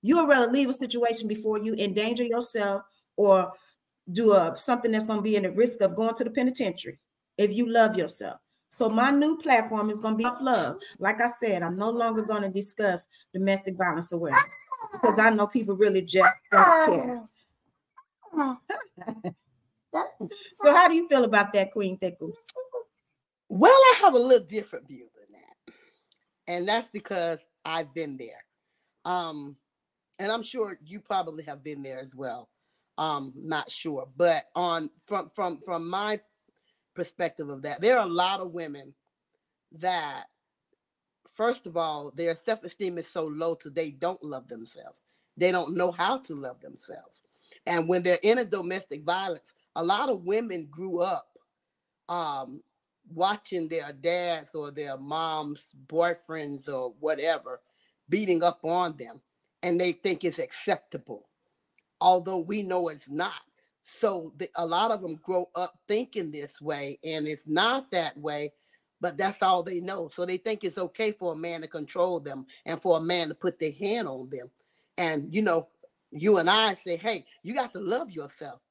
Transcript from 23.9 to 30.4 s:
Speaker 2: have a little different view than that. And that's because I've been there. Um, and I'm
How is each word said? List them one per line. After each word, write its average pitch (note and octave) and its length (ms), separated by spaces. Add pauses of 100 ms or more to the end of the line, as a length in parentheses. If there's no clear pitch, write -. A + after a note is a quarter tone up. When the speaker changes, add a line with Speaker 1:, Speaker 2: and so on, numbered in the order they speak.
Speaker 2:
have F#4 120
a B3 60
little B3 260
different - 420
view - 280
than - 260
that. - 320 (760)
And F3 200
that's A3+ 220
because E3+ 500 (260)
I've D#3+ 280
been D3 240
there. A#2 260 (640)
Um, D#3+ 500 (640)
and G3+ 120
I'm A3+ 120